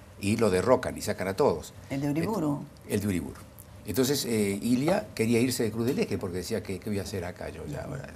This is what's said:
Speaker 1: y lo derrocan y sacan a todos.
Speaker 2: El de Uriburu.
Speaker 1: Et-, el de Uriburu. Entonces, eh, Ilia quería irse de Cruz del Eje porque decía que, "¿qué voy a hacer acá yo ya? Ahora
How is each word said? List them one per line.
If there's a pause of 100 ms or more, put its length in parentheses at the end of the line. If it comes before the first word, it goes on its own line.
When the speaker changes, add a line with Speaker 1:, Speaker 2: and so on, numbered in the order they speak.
(200)
Speaker 1:
y
lo
derrocan
y
sacan
a
todos. (180)
Speaker 2:
El
de
Uriburu. (220)
Speaker 1:
Et-,
el
de
Uriburu. (460)
Entonces,
eh,
Ilia
quería
irse
de
Cruz
del
Eje
porque
decía
que,
"¿qué
voy
a
hacer
acá
yo
ya?
Ahora